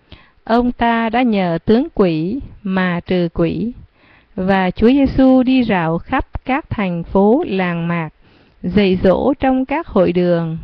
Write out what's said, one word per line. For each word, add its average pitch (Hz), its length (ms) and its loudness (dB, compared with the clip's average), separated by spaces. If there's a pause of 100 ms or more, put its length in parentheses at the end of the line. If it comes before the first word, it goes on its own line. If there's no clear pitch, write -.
(440)
"Ông 240 280 0
ta 226 380 -2
đã 240 120 0
nhờ 190 420 0
tướng 247 300 2
quỷ 180 460 0 (220)
mà 185 440 -2
trừ 180 280 0
quỷ." 170 380 -2 (640)
Và 190 340 0
Chúa 214 180 2
Giêsu 262 540 4
đi 254 220 2
rảo 170 340 0
khắp - 460 -6
các 269 260 -4
thành 175 320 -4
phố 208 440 2
làng 175 420 -4
mạc, 170 200 -4 (540)
dạy 185 400 0
dỗ 202 380 2
trong 262 240 0
các 294 220 -6
hội 175 260 0
đường, 170 520 0